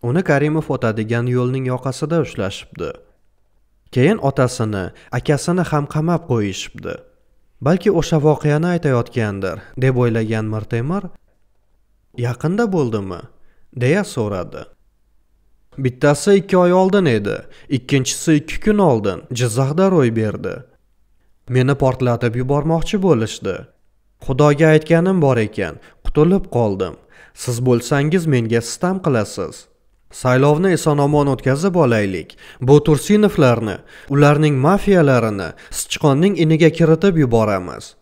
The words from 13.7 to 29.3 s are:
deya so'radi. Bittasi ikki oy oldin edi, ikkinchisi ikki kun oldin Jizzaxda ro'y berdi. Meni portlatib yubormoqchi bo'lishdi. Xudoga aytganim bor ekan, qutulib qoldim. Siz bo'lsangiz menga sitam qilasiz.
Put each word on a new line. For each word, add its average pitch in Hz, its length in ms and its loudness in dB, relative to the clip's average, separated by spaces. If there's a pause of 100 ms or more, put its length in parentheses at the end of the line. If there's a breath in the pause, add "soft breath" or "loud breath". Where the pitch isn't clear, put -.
deya 160 220 2
so'radi. 95 580 -6 (1200)
Bittasi 143 560 0
ikki 190 180 0
oy 180 160 4
oldin 190 320 2
edi, 104 320 0 (400 soft breath)
ikkinchisi 135 600 -2
ikki - 260 -8
kun 214 120 2
oldin 113 420 2 (200)
Jizzaxda 135 540 0
ro'y 131 220 2
berdi. 107 380 -4 (960)
Meni 127 340 2
portlatib 123 580 0
yubormoqchi 147 640 -2
bo'lishdi. 110 500 0 (720)
Xudoga 147 480 4
aytganim 165 520 2
bor 131 120 2 (100)
ekan, 92 280 -6 (300 soft breath)
qutulib 180 400 2 (100)
qoldim. 98 400 -2 (480 soft breath)
Siz 123 140 -6 (100)
bo'lsangiz 151 680 0
menga 117 280 0
sitam 180 440 -4
qilasiz. 104 500 -2 (680)